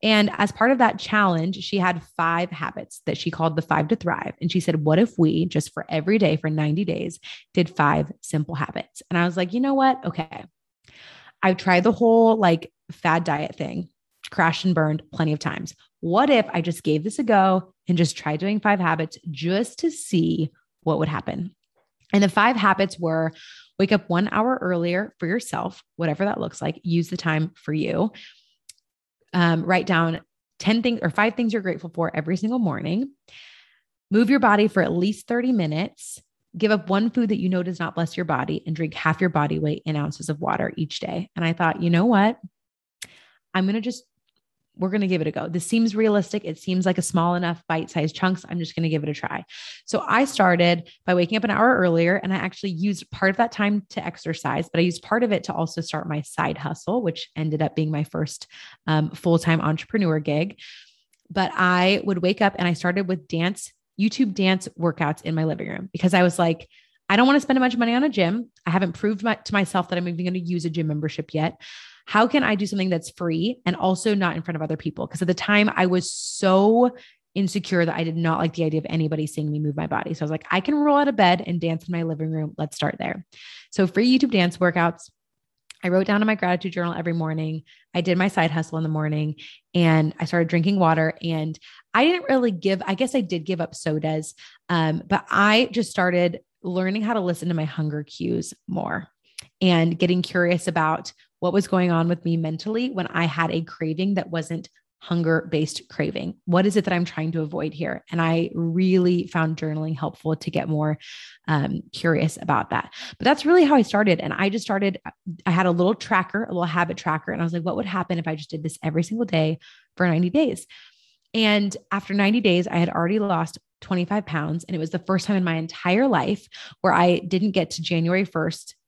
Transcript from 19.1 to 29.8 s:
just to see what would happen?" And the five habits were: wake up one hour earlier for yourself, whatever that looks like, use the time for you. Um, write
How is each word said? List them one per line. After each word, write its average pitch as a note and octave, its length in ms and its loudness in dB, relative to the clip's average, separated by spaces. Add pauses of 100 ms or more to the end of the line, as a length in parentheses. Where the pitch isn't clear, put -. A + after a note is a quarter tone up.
just E3+ 500 -2
to E4+ 100 0
see E3 600 0 (320)
what D#3 160 0
would D#3 100 0
happen?" - 460 -8 (580)
And G3+ 100 2
the G3+ 60 2
five A3 280 2
habits G3 420 2
were: D#3+ 340 -2 (460)
wake G3 140 2
up - 180 0
one F3 200 2
hour B3 300 0
earlier F3+ 580 -2
for F3 80 -6
yourself, - 560 -4 (140)
whatever E3 300 -2
that - 140 -2
looks - 200 -8
like, D3+ 220 -6
use E3+ 260 0
the F3+ 80 -8
time D#3 380 -2
for - 180 -10
you. E3 400 -2 (1200)
Um, E3+ 320 2
write F3+ 220 2